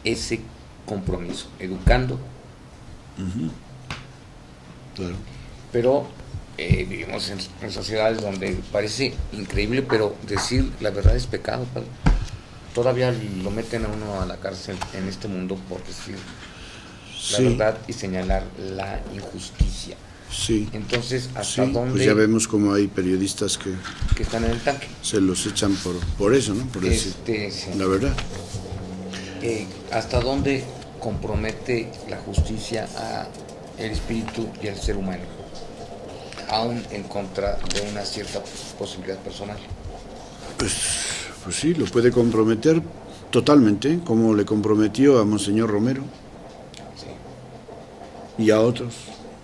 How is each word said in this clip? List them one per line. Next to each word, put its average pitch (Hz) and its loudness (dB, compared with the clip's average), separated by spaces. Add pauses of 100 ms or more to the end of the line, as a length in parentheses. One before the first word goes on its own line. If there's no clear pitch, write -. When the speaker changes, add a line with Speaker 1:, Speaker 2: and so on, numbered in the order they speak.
Speaker 1:
ese 113 0 (480)
compromiso, 90 -4 (100)
educando. 113 2 (1040)
Speaker 2:
Ujú. 92 -4 (1400)
Claro. 90 -6 (560)
Speaker 1:
Pero, 123 4 (500)
eh, 87 4
vivimos 95 -6
en, 101 -8 (240)
en 104 -6
sociedades 107 2
donde 95 -2 (140)
parece 107 0 (200)
increíble, 104 0
pero 107 2 (120)
decir - 0
la 107 0
verdad 98 6
es 117 0
pecado, 120 -4
padre. 120 -6 (880)
Todavía 123 4 (300)
lo 101 -2
meten 113 -2
a 107 -2
uno 107 -4
a 92 0
la 90 -6
cárcel 95 -8 (160)
en 95 -4
este 95 -8
mundo 92 -4 (100)
por 90 -8
decir 98 -10 (1160)
la - 2
Speaker 2:
Sí. 131 6
Speaker 1:
verdad 110 4
y - -8
señalar 95 -2 (320)
la 98 -6 (120)
injusticia. - -2 (340)
Speaker 2:
Sí. 107 0
Speaker 1:
Entonces, 120 -2
¿hasta 117 0
Speaker 2:
Sí, 135 2
Speaker 1:
dónde 123 2
Speaker 2:
pues - 4
ya 107 8
vemos 110 6
cómo 104 4
hay 101 4
periodistas 95 0
que 95 -6 (420)
Speaker 1:
que - -2
están 113 0
en 113 4
el 117 0
tanque? 135 0 (140)
Speaker 2:
se - 2
los 92 4
echan 101 2 (100)
por, 90 -2 (180)
por 104 6
eso, 135 4
¿no? 117 0
Por 92 -4
decir 92 2 (120)
Speaker 1:
Este, 104 -2
sí. 95 -6
Speaker 2:
la 95 2
verdad. 104 4 (1300)
Speaker 1:
Eh, 110 -2 (240)
¿hasta 117 0
dónde 135 2 (380)
compromete 110 -2 (180)
la 98 -6
justicia 107 -2
a 113 -6 (520)
el 110 -4
espíritu 110 -2 (160)
y 110 -2
al 98 -6
ser 104 0
humano, 92 -2 (1300)
aún 117 0 (100)
en 101 -6
contra 98 -2 (160)
de 101 0 (100)
una 101 -4
cierta 101 -6 (380)
posibilidad 95 -6
personal? 104 -8 (1000)
Speaker 2:
Pues, - 0 (720)
pues 90 -6
sí, 160 2
lo 151 2
puede 120 6
comprometer 117 6 (480)
totalmente, 127 8
como 113 6
le 101 6
comprometió 107 6
a 107 6
Monseñor 104 2
Romero. 117 2 (920)
Speaker 1:
Sí. - -10
Speaker 2:
Y 107 8
a 107 8
otros 123 4 (500)